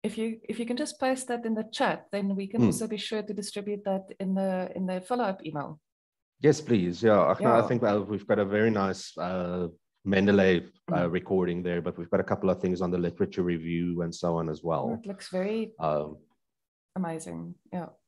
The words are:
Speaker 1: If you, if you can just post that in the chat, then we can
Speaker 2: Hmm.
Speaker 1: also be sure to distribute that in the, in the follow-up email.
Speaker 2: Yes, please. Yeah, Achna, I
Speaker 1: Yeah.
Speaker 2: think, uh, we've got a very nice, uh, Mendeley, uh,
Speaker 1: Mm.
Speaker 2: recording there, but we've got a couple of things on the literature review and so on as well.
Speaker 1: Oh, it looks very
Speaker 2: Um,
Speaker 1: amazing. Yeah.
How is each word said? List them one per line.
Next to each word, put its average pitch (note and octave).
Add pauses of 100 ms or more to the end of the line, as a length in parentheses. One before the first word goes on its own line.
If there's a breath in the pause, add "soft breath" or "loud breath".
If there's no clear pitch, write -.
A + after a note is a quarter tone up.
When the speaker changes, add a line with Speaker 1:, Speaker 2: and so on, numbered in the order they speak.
Speaker 1:
If A3
you, A3+
if A3
you A#3
can A#3+
just -
post C4
that A#3
in A3+
the G#3+
chat, -
then G3
we G3
can A3+
Speaker 2:
Hmm. A3+
Speaker 1:
also F3+
be A3
sure G#3+
to G#3
distribute G3+
that F#3+ (140)
in F#3+
the, F#3+
in F#3+
the F#3
follow-up G#3
email. D3+ (580)
Speaker 2:
Yes, C#3+
please. F2+
Yeah, G#2+
Achna, F#2
I A2+
Speaker 1:
Yeah. A2+
Speaker 2:
think, A#2
uh, G#2
we've G2+
got G#2+
a G2+
very G#2
nice, G2
uh, F2+ (400)
Mendeley, G2 (200)
uh, F2
Speaker 1:
Mm. E2
Speaker 2:
recording F2+
there, F2
but F2
we've E2+
got F#2
a -
couple F#2+
of F2+
things F2+
on F2+
the F2+
literature F2
review E2+
and E2+
so E2+
on E2
as D#2
well. E2
Speaker 1:
Oh, -
it -
looks G3
very G#3+
Speaker 2:
Um, D2+ (800)
Speaker 1:
amazing. E3+ (180)
Yeah. F3 (180)